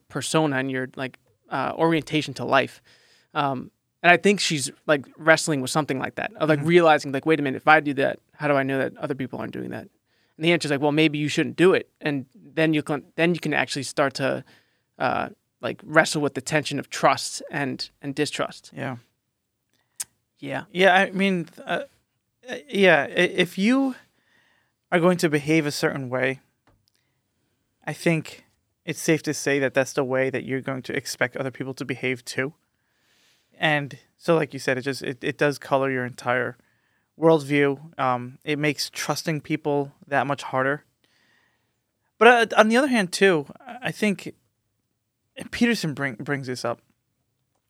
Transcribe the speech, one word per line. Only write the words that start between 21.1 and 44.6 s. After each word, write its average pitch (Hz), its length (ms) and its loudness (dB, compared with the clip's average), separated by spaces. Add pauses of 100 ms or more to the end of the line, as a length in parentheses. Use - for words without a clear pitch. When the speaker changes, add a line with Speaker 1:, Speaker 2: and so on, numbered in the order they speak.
Speaker 2:
mean, 185 380 -2 (160)
uh, - 180 -4 (640)
uh, 254 80 -10 (140)
yeah, 180 400 4
i-, - 40 -14
if 175 440 0
you 254 380 2 (960)
are 175 80 2
going 175 180 4
to 175 120 2
behave 147 360 2
a 147 60 -2
certain 139 380 -4
way, 131 320 -2 (1400)
I 160 80 -8
think - 520 -4 (400)
it's 170 160 -8
safe 160 220 2
to 151 100 -2
say 143 260 0
that 131 140 0
that's 131 200 0
the 147 100 0
way 131 260 0
that 127 140 -4
you're 131 180 -6
going 131 220 -8
to - 120 -8
expect - 400 -4
other 135 160 -6
people 131 220 -10
to 139 120 -8
behave 127 380 -6
too. 139 300 -6 (1080)
And 147 380 -2 (200)
so, - 180 2
like 151 180 -2
you 139 60 -10
said, 131 180 -2
it 127 40 -6
just, 131 200 -6
it, 135 220 -8
it 139 140 -4
does 147 200 0
color 135 320 0
your 127 160 -2
entire 123 520 -4 (640)
worldview. 147 800 2
Um, 127 440 -2
it 151 160 -4
makes 151 320 -2
trusting 151 500 -4
people 143 500 -2 (160)
that 139 200 0
much 139 160 -4
harder. 135 400 -2 (1400)
But, 233 340 8
uh, - 60 2
on 214 100 8
the 226 80 4
other 285 100 4
hand, 214 240 0
too, 170 360 4 (180)
I 233 260 -10
think 196 420 -2 (1200)